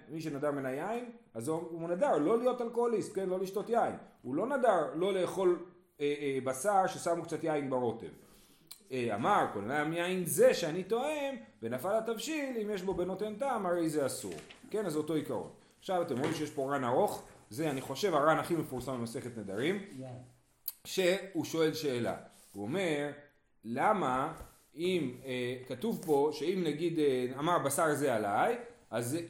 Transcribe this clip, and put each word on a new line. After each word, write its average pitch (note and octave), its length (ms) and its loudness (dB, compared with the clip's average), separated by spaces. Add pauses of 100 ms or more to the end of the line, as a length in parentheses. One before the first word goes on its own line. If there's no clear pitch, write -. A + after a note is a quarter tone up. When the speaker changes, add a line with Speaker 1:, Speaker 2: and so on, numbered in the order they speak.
Speaker 1:
מי D#3 120 -8
שנדר D3 300 -2
מן C#3 140 -2
היין, G#3 460 -4 (220)
אז A#2 140 -6
הוא, D#3+ 140 0 (100)
הוא E3 180 -6
נדר F#3+ 280 4
לא E3 220 4
להיות B3 220 2
אלכוהוליסט, A#3 540 0
כן? F#3+ 140 -2
לא F#3 100 0
לשתות F#3+ 300 -4
יין. F3+ 260 2 (260)
הוא C3 140 -6
לא F#3+ 120 0
נדר G#3 480 4
לא F#3 180 2
לאכול, F3+ 520 2 (360)
אה, D3 180 2
אה, C#3 240 0
בשר F#3+ 440 4
ששמו E3+ 360 -2
קצת D#3+ 200 -6
יין D3+ 260 0
ברוטב. B2 380 0 (840)
אה, A#2+ 240 0
אמר, D#3+ 380 4
"כל G#2+ 60 -4
עולם D3 340 -2
יין F3+ 320 0
זה F#3 280 6
שאני E3+ 300 -2
טועם, C#4 520 -2 (280)
ונפל B2+ 340 -2
התבשיל, B3 640 -4
אם G#3 80 -4
יש G3+ 120 -2
בו F#3 120 -2
בן F3 140 -2
נותן G3+ 280 -4
טעם, A3 300 -2
הרי F3 240 2
זה D3 160 2
אסור". G#2 280 -4 (380)
כן, G#3 140 0
אז D#3 100 -2
אותו D#3 180 0
עיקרון. A#2+ 360 -2 (300)
עכשיו F3+ 220 0
אתם C3+ 180 -2
רואים D#3+ 140 0
שיש D3+ 160 -4
פה C#3 260 -2
רן C3+ 80 0
ארוך, C#3+ 400 2 (260)
זה D3+ 200 -2
אני C3+ 120 -2
חושב E3 320 -2
הרן D3+ 260 6
הכי - 160 0
מפורסם C3 360 -2
במסכת A#2+ 460 -6
נדרים, A#2 480 -2 (120)
Speaker 2:
יין. C3 160 -10 (720)
Speaker 1:
שהוא F3+ 600 2
שואל D#3+ 280 2
שאלה. A#2+ 420 0 (380)
הוא G2+ 100 -8
אומר, D3 460 -2 (540)
"למה C#3+ 720 2 (420)
אם, E3 360 0 (140)
אה, B2+ 320 -4 (100)
כתוב F#3 380 -4
פה D3 280 4
שאם F3+ 300 0
נגיד, D#3+ 360 -2
אה, C3 260 4 (140)
אמר, E3 200 2
'בשר D3 360 2
זה C3+ 200 2
עליי', A2 400 2 (360)
אז A#2+ 260 -2 (120)